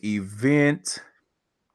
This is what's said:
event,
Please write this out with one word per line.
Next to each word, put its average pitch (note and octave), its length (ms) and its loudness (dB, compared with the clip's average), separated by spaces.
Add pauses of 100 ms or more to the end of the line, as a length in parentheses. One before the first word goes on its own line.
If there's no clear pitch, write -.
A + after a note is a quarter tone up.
event, A2 960 0 (760)